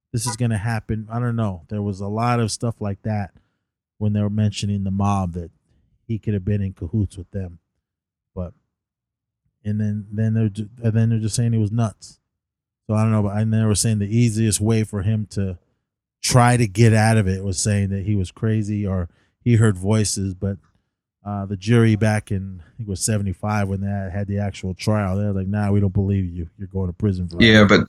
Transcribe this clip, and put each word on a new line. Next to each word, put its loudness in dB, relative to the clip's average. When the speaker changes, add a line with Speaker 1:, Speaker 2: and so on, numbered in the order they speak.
Speaker 1:
this -4
is -6
gonna -2
happen." -4
I -6
don't -2
know. -4
There -4
was -4
a -6
lot 0
of 0
stuff -6
like -6
that -6
when 0
they 0
were 0
mentioning -2
the -4
mob, 0
that -10
he -4
could -4
have -4
been 0
in -4
cahoots -4
with -16
them. -10
But, -10
and -2
then, -4
then 0
they're 2
ju-, -6
and 2
then 2
they're 0
just -2
saying 0
he 2
was 0
nuts. -4
So 0
I 4
don't 2
know, 2
but, -2
and 0
they 2
were 2
saying 0
the -2
easiest 2
way 2
for -4
him 0
to -4
try 4
to 2
get 4
out 4
of 2
it -2
was -4
saying 0
that -4
he 0
was -2
crazy -2
or -2
he 6
heard 4
voices. 0
But, -6
uh, -6
the -6
jury 4
back 0
in, -6
I -20
think -10
it -6
was -6
seventy-five -2
when -4
they -4
had -4
the -4
actual -4
trial, -2
they -2
were -2
like, -4
"Nah, -2
we 4
don't 2
believe 0
you. -8
You're -12
going -4
to -4
prison -2
for -2
Speaker 2:
Yeah, 8
Speaker 1:
life." 8
Speaker 2:
but, 6